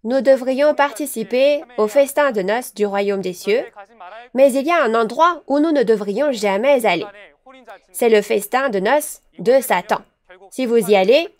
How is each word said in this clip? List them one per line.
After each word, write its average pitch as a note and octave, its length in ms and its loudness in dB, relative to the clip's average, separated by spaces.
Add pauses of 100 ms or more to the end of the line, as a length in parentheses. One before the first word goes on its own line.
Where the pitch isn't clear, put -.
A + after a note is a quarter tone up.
Nous B3+ 180 -2
devrions C4+ 540 2
participer C#4 880 -2 (160)
au G#3+ 100 0
festin C#4 420 0
de G#3+ 100 -4
noces G#3+ 340 -4
du G#3 120 -2
royaume G3+ 340 -2
des F#3 120 -6
cieux, G#3+ 320 -2 (680)
mais C4 180 4
il C4+ 140 -2
y E4 40 -2
a E4+ 120 2
un A3+ 120 0
endroit C#4 520 0
où C#4 120 0
nous D#4 140 2
ne C#4 100 2
devrions G#3+ 500 -2
jamais A3 540 0
aller. F3 200 -2 (840)
C'est A#3+ 160 0
le G#3 140 4
festin A#3 460 -4
de G3+ 120 -2
noces C4+ 400 -2 (180)
de A#3 220 2
Satan. F#3 380 -2 (520)
Si C4 140 -6
vous A3+ 260 0
y G#3 60 6
allez, A3+ 320 4 (120)